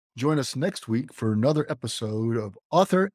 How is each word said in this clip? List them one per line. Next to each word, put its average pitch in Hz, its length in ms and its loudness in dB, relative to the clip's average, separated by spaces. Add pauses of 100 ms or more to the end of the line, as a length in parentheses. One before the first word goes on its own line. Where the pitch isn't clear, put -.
(160)
Join 147 220 2
us 131 160 -2
next 165 320 -4
week 117 260 -2
for 110 200 -2
another 147 360 2
episode 113 680 -4
of 104 200 -6 (140)
Author 185 440 4